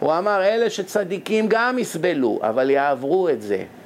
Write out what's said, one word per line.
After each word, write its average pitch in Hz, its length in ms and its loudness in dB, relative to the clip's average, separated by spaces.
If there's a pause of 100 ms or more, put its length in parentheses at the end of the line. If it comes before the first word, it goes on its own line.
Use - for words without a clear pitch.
הוא 151 180 2
אמר, 202 260 2
"אלה 220 260 2
שצדיקים 202 760 -2
גם 240 300 0
יסבלו, 156 640 0
אבל 131 280 2
יעברו 139 580 2
את 120 140 -2
זה". 98 220 -2 (220)